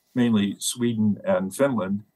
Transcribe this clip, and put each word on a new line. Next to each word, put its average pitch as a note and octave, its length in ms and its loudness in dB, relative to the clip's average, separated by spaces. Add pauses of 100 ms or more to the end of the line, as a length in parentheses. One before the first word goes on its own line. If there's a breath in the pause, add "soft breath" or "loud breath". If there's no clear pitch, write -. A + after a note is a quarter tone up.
(140)
mainly A2 440 2
Sweden A2 680 0
and F#2+ 320 0
Finland, G#2+ 460 0 (140)